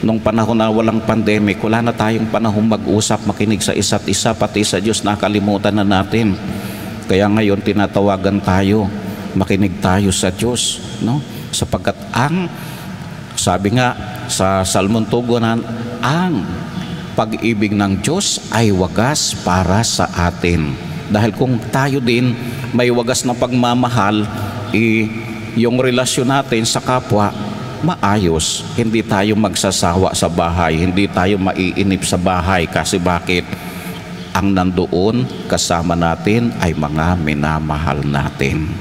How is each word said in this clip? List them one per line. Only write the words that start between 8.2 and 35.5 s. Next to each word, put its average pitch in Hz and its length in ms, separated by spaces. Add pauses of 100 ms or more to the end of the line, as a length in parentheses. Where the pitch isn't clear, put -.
tayo, 98 480 (480)
makinig 95 400
tayo 95 320
sa 92 220
Diyos, 113 500 (160)
no? 131 240 (320)
Sapagkat 98 400 (160)
ang, 165 400 (880)
sabi 101 400
nga 123 160 (320)
sa 95 400
Salmon 104 400
Two 120 160 (800)
ang 156 400 (720)
pag-ibig 110 560
ng 98 320
Diyos - 480
ay 110 240
wagas 92 560 (160)
para 92 400
sa - 240
atin. 85 640 (320)
Dahil 104 240
kung 127 240 (160)
tayo 139 320
din 120 320 (400)
may 123 160
wagas 120 320
na 127 80
pagmamahal, 120 960 (480)
eh, 110 320 (480)
yung 117 240
relasyon 127 480
natin 135 400
sa - 160
kapwa, 107 480 (500)
maayos. 101 960
Hindi 113 300
tayo 104 340
magsasawa 95 720
sa - 160
bahay, 85 480
hindi 90 320
tayo 95 320
maiinip 92 640
sa 92 160
bahay. 90 480
Kasi 85 320
bakit? 87 480 (880)
Ang 98 180
nandoon 92 960